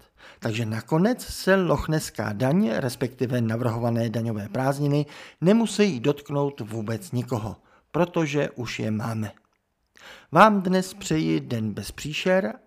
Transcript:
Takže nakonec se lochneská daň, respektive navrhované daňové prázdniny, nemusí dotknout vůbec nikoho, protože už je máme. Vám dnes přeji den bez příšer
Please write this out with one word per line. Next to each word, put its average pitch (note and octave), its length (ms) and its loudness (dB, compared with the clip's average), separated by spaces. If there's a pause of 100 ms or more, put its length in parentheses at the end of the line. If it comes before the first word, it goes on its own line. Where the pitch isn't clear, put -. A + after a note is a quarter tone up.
(400)
Takže A#2 260 -2
nakonec D#3+ 580 0
se - 320 0
lochneská D#3 800 0
daň, C#3+ 400 2
respektive B2 680 -2
navrhované A#2 680 0
daňové A2 400 -4
prázdniny, C#3+ 560 0 (360)
nemusí G#3 580 2
dotknout C#3+ 640 -2
vůbec A2 500 -6
nikoho, A#2+ 440 -4 (360)
protože D#3 580 0
už - 300 -8
je A2 120 -2
máme. A2 400 -4 (1000)
Vám G3+ 300 8
dnes F#3 320 0
přeji D#3+ 460 0
den A#2 340 -4
bez - 180 -8
příšer F#3 600 0 (140)